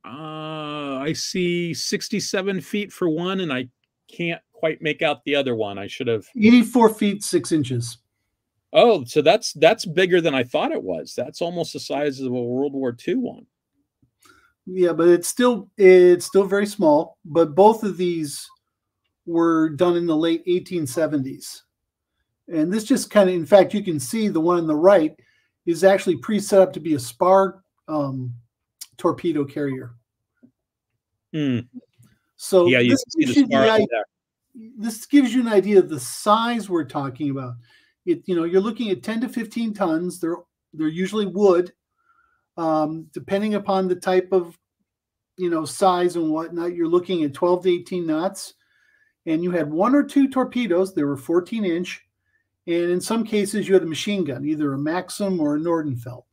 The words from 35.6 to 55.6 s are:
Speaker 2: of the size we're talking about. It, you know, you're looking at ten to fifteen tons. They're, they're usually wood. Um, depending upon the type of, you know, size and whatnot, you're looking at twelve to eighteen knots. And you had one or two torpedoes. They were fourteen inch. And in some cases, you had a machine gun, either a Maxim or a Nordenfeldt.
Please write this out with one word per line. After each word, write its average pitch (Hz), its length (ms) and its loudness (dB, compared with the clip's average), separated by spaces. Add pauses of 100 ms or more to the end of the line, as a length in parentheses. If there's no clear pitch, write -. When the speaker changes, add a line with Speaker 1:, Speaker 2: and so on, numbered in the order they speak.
Speaker 2:
of 160 100 4
the 151 120 -6
size 220 680 0
we're 170 160 -2
talking 139 460 -6
about. 127 240 -8 (520)
It, 170 200 -2
you 185 80 -4
know, 165 100 -2
you're 175 160 2
looking 226 300 -4
at 185 120 -4
ten 226 180 -6
to 254 80 -4
fifteen 226 460 -6
tons. 175 440 -4
They're, 170 200 -6 (340)
they're 156 160 -4
usually 190 380 -4
wood. 180 460 2 (840)
Um, 160 560 -2
depending 196 420 -4
upon 196 320 -2
the 180 80 0
type 185 380 -2
of, 175 260 -2 (800)
you 180 140 -4
know, 160 140 -2
size 175 520 0
and 160 140 -2
whatnot, 170 440 -4
you're 170 140 -2
looking 175 340 0
at 143 120 -4
twelve 180 280 0
to 185 80 0
eighteen 175 360 -4
knots. 170 480 -6 (720)
And 165 180 -2
you 180 60 -2
had 160 200 -2
one 196 240 0
or 294 80 4
two 277 260 2
torpedoes. 226 640 -2
They 151 100 -2
were 143 140 -4
fourteen 175 460 -2
inch. 175 380 -6 (640)
And 175 240 -2
in 180 100 -2
some 226 240 -2
cases, 202 420 -2
you 190 80 2
had 180 80 6
a 165 40 -6
machine 180 380 -4
gun, 139 200 -6
either 147 300 -4
a 135 40 -6
Maxim 175 600 -4
or 147 160 0
a - 20 -2
Nordenfeldt. 151 760 -4